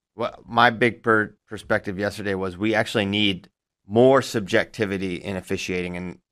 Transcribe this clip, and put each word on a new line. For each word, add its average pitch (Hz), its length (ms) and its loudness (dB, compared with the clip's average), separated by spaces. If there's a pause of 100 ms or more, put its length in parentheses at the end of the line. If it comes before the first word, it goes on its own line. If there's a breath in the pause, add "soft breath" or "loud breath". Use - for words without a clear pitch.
(160)
Well, - 320 -8
my 117 220 4
big 113 340 0
per-, 110 320 2 (120)
perspective 104 480 -4
yesterday 101 380 -4
was 92 240 -6
we 110 160 0
actually 110 320 0
need 98 420 0 (380)
more 127 340 6
subjectivity 98 920 -2
in 95 220 -8
officiating 90 600 -6
and, 90 220 -10 (140)